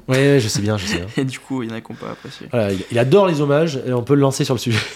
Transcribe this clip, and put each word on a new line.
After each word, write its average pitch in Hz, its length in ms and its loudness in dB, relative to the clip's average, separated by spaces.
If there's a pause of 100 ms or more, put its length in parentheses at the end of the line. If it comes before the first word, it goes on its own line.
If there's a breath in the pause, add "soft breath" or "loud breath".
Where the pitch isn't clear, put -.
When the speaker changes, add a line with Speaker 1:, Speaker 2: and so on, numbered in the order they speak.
Speaker 1:
Ouais, 131 80 0
ouais, 139 240 4
je 110 80 0
sais 104 140 -2
bien, 104 160 0
je 95 80 -6
sais 101 140 -4
bien. 87 80 -8 (100)
Speaker 2:
<laughs> - 0 -
Et 139 80 0
du 131 140 -8
coup, 131 220 -6
il 113 80 -6
y 113 40 -10
en - 20 -10
a 113 60 -10
qui - 100 -20
ont 117 40 -12
pas 113 160 -12
apprécié. - 400 -16
Speaker 1:
Voilà, 107 200 0
il, 95 80 -2 (100)
il 117 100 -2
adore 175 280 4
les 156 140 0
hommages, 143 440 0
et 127 60 -4
on 123 120 -2
peut 139 120 2
le 143 60 4
lancer 139 240 2
sur 135 80 0
le 117 60 0
sujet. 110 200 0 (160)